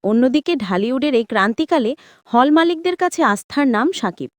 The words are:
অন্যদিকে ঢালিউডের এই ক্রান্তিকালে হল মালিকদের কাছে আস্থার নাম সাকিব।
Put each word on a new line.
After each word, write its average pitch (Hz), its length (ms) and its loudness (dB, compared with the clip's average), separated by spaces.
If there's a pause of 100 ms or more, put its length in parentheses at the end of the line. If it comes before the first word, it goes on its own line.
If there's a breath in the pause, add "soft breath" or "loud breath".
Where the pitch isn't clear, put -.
অন্যদিকে 247 540 0
ঢালিউডের 240 580 -2
এই 226 100 2
ক্রান্তিকালে 233 720 0 (380 soft breath)
হল 254 160 4
মালিকদের 339 460 2
কাছে 359 260 -2
আস্থার - 460 0
নাম 240 240 0
সাকিব। 170 460 -6